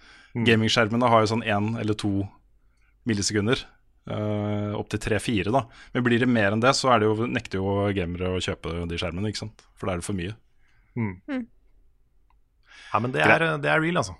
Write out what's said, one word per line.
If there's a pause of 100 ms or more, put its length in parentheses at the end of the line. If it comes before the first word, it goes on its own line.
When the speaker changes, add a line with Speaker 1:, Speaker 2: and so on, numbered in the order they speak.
(340)
Speaker 1:
Mm.
Speaker 2:
Gaming-skjermene
har
jo
sånn
en
eller
to (800)
millisekunder, (460)
eh,
opp
til
tre,
fire,
da. (280)
Men
blir
det
mer
enn
det,
så
er
det
jo,
nekter
jo
gamere
å
kjøpe
de
skjermene,
ikke
sant? (140)
For
da
er
det
for
mye. (600)
Speaker 1:
Mm.
Speaker 3:
Mm. (1500)
Speaker 1:
Ja,
men
det
Speaker 2:
Greit.
Speaker 1:
er,
det
er
real,
altså.